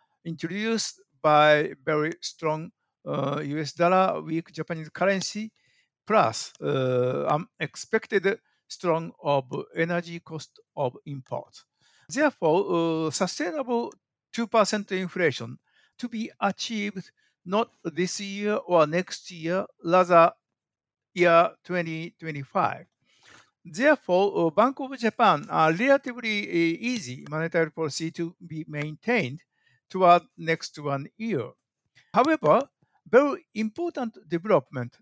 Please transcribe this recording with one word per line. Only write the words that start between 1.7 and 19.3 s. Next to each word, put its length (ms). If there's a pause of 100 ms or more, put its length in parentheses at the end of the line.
very 360
strong, 500 (360)
uh, 380
U 160
S 120
dollar, 480
weak 320
Japanese 360
currency, 640 (540)
plus, 540
uh, 760 (220)
unexpected 760 (340)
strong 400 (100)
of 220 (320)
energy 440
cost 400 (140)
of 300
import. 600 (440)
Therefore, 520 (460)
uh, 40
sustainable 800 (400)
two 140
percent 460
inflation 640 (400)
to 100
be 220 (100)
achieved 720 (340)
not 260 (140)
this 360
year 340 (120)
or 200
next 440